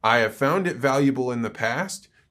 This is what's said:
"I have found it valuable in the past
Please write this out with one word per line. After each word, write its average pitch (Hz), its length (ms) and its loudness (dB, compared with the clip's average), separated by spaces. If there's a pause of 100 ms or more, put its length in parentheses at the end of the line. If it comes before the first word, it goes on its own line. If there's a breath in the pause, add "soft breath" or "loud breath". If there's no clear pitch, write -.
"I 113 160 4
have 110 160 2
found 175 320 0
it 156 100 -4
valuable 135 540 2
in 120 120 -4
the 107 80 -4
past 127 580 -4 (220)